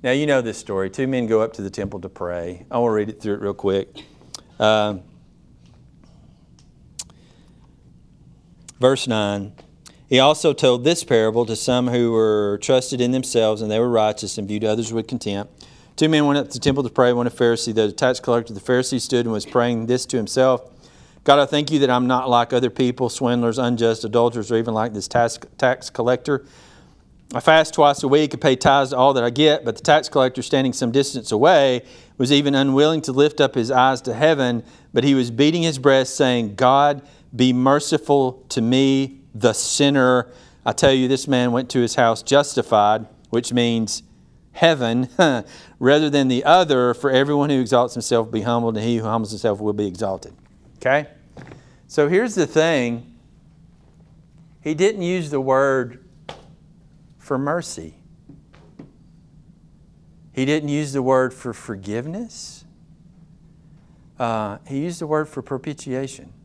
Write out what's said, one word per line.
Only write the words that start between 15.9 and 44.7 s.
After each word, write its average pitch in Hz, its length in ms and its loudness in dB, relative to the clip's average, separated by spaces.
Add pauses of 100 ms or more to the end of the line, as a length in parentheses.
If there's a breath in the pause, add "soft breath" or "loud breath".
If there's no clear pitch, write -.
Two 156 140 2
men 151 160 4
went 143 140 2
up 135 80 -6
to - 60 -16
the 123 60 -10
temple 139 240 0
to 120 60 -4
pray, 123 240 4
one 120 120 0
a 120 60 -2
Pharisee, 117 420 0
the 107 180 2
tax 127 280 0
collector. 117 340 -2
The 98 60 -12
Pharisee 127 400 0
stood 120 260 -2
and 113 60 -4
was 107 140 -4
praying 120 400 0
this 123 220 -2
to 135 100 -4
himself, 127 520 0 (540 soft breath)
"God, 143 160 6
I 139 60 4
thank 147 260 -2
you 151 80 2
that 135 100 4
I'm 123 160 2
not 127 240 0
like 120 220 2
other 123 180 0
people, 123 400 -2
swindlers, 120 480 -2
unjust, 117 460 0
adulterers, 117 480 0
or 113 60 2
even 117 160 -2
like 110 200 -2
this 101 140 -8
tax, 120 320 -2 (180)
tax 131 320 -2
collector. 127 560 -2 (880 soft breath)
I 120 60 -4
fast 160 340 4
twice 143 300 2
a 139 40 -2
week 143 260 2
and 127 80 -10
pay 135 140 4
tithes 139 340 2
to 131 80 -6
all 135 160 4
that 123 100 0
I 120 60 0
get." 147 340 2
But 113 140 -6
the - 40 -20
tax 151 280 2
collector, 127 320 0
standing 131 320 -2
some 120 180 -4
distance 131 400 -2
away, 135 520 4 (340 loud breath)
was 131 140 0
even 143 220 4
unwilling 139 500 2
to 131 100 -6
lift 147 260 2
up 135 160 2
his 120 160 -2
eyes 127 300 2
to 123 120 -8
heaven, 127 500 0 (300 soft breath)
but 120 100 2
he 139 120 4
was 120 160 0
beating 151 320 2
his 156 160 -2
breast, 135 360 2
saying, 120 400 0
"God, 139 460 2 (340 soft breath)
be 127 180 4
merciful 139 960 0
to 127 120 -4
me, 135 600 0 (120)
the 110 200 2
sinner." 127 760 2 (380 loud breath)
I - 80 -2
tell 139 180 4
you, 131 160 2
this 131 200 -2
man 123 240 0
went 123 180 -2
to 131 100 0
his 117 160 0
house 113 260 2
justified, 110 840 2 (220)
which 117 240 -4
means 117 500 -2 (480)
heaven, 127 680 0